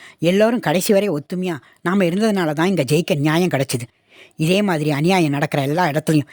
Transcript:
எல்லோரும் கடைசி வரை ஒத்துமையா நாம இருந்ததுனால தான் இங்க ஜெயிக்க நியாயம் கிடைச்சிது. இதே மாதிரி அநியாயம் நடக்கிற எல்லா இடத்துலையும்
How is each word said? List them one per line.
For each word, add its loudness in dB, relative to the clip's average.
எல்லோரும் 2
கடைசி 0
வரை 2
ஒத்துமையா -6
நாம 0
இருந்ததுனால 0
தான் 0
இங்க 0
ஜெயிக்க 0
நியாயம் 2
கிடைச்சிது. -4
இதே 0
மாதிரி 0
அநியாயம் 2
நடக்கிற -2
எல்லா 0
இடத்துலையும் 0